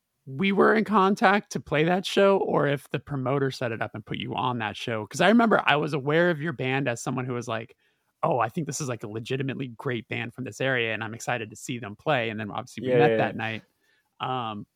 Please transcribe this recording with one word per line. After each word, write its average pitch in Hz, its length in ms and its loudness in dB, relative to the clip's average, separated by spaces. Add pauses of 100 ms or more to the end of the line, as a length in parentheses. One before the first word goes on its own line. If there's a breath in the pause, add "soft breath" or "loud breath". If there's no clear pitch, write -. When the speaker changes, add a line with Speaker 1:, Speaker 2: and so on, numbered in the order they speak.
(280)
Speaker 1:
we 170 260 0
were 214 200 6
in 220 120 4
contact 202 640 4
to - 80 -4
play 151 240 0
that 180 220 2
show 196 320 4
or 170 300 2
if 139 240 -2
the 147 80 -4
promoter 135 520 -2
set 117 220 -4
it 113 80 -6
up 110 120 -6
and 110 120 -12
put - 120 -8
you - 180 -6
on 120 240 -2
that 107 180 -4
show. 110 280 -4
'Cause - 140 -8
I 175 80 6
remember 226 380 6
I 143 100 6
was 151 180 -2
aware 156 360 2
of 156 120 -2
your 160 120 -4
band 131 340 -2
as 117 140 -4
someone 131 240 -4
who 131 80 -6
was 120 160 -6
like, 113 260 -6 (480)
"Oh, 127 160 2
I 113 80 2
think 151 200 -4
this 135 120 -6
is, 147 80 -4
like, 120 160 -6
a 110 60 -8
legitimately 131 580 -4
great 123 400 -6
band 117 260 -6
from 127 120 -10
this 113 160 -8
area, 123 320 0
and 107 100 -4
I'm 107 100 -8
excited 117 360 -4
to 107 80 -18
see 127 200 -8
them 104 200 -10
play." 123 320 0
And 107 100 -6
then 104 120 -6
obviously 110 320 -10
we 127 80 -2
Speaker 2:
Yeah, 127 60 4
Speaker 1:
met 117 200 6
Speaker 2:
yeah, - 0 -
Speaker 1:
that 110 180 0
Speaker 2:
yeah. - 0 -
Speaker 1:
night. 110 280 -6 (580)
Um, 120 540 -6